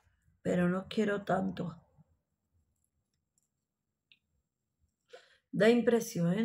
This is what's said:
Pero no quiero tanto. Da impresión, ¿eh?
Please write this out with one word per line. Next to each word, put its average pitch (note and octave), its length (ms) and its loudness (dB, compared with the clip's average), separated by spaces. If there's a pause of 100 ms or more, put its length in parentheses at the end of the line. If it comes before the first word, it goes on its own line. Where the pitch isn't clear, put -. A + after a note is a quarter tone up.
(420)
Pero F3+ 260 0
no F#3 200 -2
quiero G3+ 360 -2
tanto. F#3+ 580 -4 (3750)
Da G3 180 4
impresión, A3+ 640 2
¿eh? A3 120 0